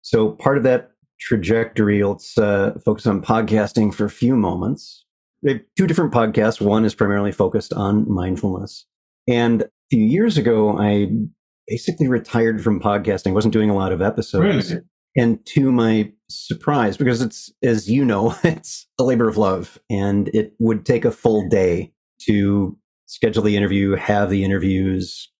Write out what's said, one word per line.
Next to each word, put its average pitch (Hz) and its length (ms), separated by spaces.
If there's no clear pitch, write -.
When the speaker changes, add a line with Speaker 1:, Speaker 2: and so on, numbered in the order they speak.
Speaker 1:
So 110 300
part 139 260
of 120 60
that 127 280
trajectory, 104 840
let's, - 340
uh, 104 360
focus 110 220
on 98 160
podcasting 107 680
for 107 120
a 101 60
few 127 260
moments. 95 680
I 139 60
have 113 80
two 190 100
different 165 260
podcasts. 110 480
One 107 240
is 104 100
primarily 101 380
focused 101 400
on 104 400
mindfulness. 92 760
And 117 340
a - 60
few 113 140
years 175 320
ago, 107 420
I 104 300
basically 135 420
retired 113 540
from 104 180
podcasting. 101 540
Wasn't 107 180
doing 107 180
a 101 40
lot 95 180
of 85 100
episodes. 113 720
Speaker 2:
Really? 85 100
Speaker 1:
And 117 300
to 135 260
my 110 400
surprise, 127 680
because 123 240
it's, - 320
as 107 280
you 135 140
know, 110 340
<laughs> - 40
it's - 440
a 127 60
labor 123 240
of 101 80
love, 95 420
and 101 380
it - 300
would 110 280
take 120 180
a 120 60
full 107 380
day 92 440
to 101 540
schedule 110 360
the 104 140
interview, 98 400
have 101 340
the 98 140
interviews 95 960